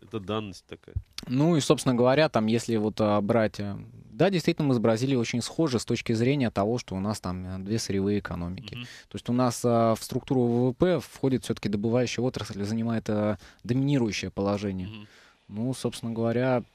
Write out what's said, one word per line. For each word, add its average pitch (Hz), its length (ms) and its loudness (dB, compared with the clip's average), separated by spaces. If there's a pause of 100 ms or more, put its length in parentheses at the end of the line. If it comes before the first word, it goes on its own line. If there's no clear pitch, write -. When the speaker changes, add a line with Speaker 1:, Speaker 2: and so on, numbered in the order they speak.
Speaker 1:
Это - 180 -10
данность 101 480 -8
такая. - 260 -18 (320)
Speaker 2:
Ну 147 300 4
и, 139 40 4
собственно 131 340 2
говоря, 131 340 4
там, 110 180 0
если 113 300 2
вот, 107 240 0
а, 104 200 4
брать, 107 400 2
а, 101 180 -6 (340)
да, 147 180 2
действительно, 165 380 2
мы 131 60 4
с 120 40 2
Бразилией 113 380 2
очень 120 260 0
схожи 139 380 0
с - 40 -6
точки - 280 -2
зрения 120 380 2
того, 107 280 0
что - 180 -8
у 92 40 -2
нас 104 200 -4
там, 92 260 -6
э, 92 120 -8
две 98 200 -2
сырьевые 98 420 0
экономики. 87 540 -8
Speaker 1:
Мгм. 120 100 -12 (240)
Speaker 2:
То - 80 -14
есть - 120 -8
у 123 40 0
нас, 123 320 0
а, 113 320 4
в - 80 -12
структуру 127 380 0
В 120 280 2
В 123 40 -4
П 175 260 2
входит 131 440 -2
все-таки - 240 -4
добывающая 113 540 0
отрасль, 110 420 -4
занимает, 113 440 -2
а, 107 280 0 (280)
доминирующее 123 640 0
положение. 98 580 -2
Speaker 1:
Мгм. 107 200 -16 (400)
Speaker 2:
Ну, 113 260 -4
собственно 117 380 -6
говоря 117 500 2 (120)